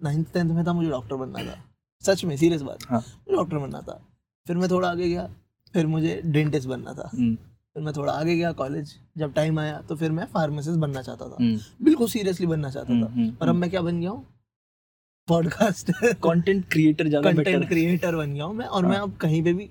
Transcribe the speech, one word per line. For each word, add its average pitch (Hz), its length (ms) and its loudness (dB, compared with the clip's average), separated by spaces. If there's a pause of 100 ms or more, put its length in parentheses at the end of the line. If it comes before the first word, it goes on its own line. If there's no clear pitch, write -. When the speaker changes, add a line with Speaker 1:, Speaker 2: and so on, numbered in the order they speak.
Speaker 1:
नाइन्थ 156 320 -2
टेंथ 170 160 2
में 170 160 0
था 175 60 0
मुझे 170 180 0
डॉक्टर 131 260 -4
बनना 131 220 -8
था। 123 260 -10 (380)
सच 196 220 0
में, 156 120 -2
सीरियस 160 260 2
बात। - 160 -10 (100)
Speaker 2:
हाँ। 120 100 0
Speaker 1:
मुझे - 380 -4
डॉक्टर 156 200 -2
बनना 139 240 -6
था। - 200 -14 (460)
फिर 175 100 -2
मैं 180 140 2
थोड़ा 180 180 2
आगे 175 200 0
गया, 175 220 -2 (440)
फिर 165 120 4
मुझे 160 380 0
डेंटिस्ट 151 440 2
बनना 127 240 -8
था। - 220 -10
Speaker 2:
हम्म। 117 200 2 (400)
Speaker 1:
फिर 156 80 -8
मैं 151 120 -4
थोड़ा 143 180 -2
आगे 160 240 0
गया 170 160 0
कॉलेज, 147 420 -6 (240)
जब 147 160 -4
टाइम 156 240 2
आया 151 220 -4
तो - 160 -8
फिर 160 160 0
मैं 160 120 -2
फार्मासिस्ट 151 540 -2
बनना 139 240 -2
चाहता 120 260 -12
था। 131 120 -14
Speaker 2:
हम्म। 113 180 4 (240)
Speaker 1:
बिल्कुल 247 260 6
सीरियसली 190 380 -2
बनना 151 240 0
चाहता 127 220 -4
Speaker 2:
हम्म, 117 140 4
Speaker 1:
था। 113 60 -10
Speaker 2:
हम्म, 117 160 2
Speaker 1:
और 120 140 -6
अब 160 60 2
Speaker 2:
हम्म। 175 120 4
Speaker 1:
मैं 175 100 0
क्या 180 120 -2
बन 170 180 -2
गया 175 100 -2
हूँ? 262 160 -10 (1000)
पॉडकास्ट 170 640 2 (140)
Speaker 2:
कंटेंट 185 680 2
क्रिएटर 156 380 4
ज्यादा 147 240 4
Speaker 1:
कंटेंट 156 260 4
Speaker 2:
बेटर। 170 100 0
Speaker 1:
क्रिएटर 170 480 2
बन 147 180 -4
गया 147 100 -6
हूँ 190 100 -6
मैं, 233 120 -6
और 185 200 0
मैं 190 100 4
Speaker 2:
हाँ। 202 60 -2
Speaker 1:
अब 196 140 -8
कहीं 160 260 2
पे 170 100 2
भी 196 180 -2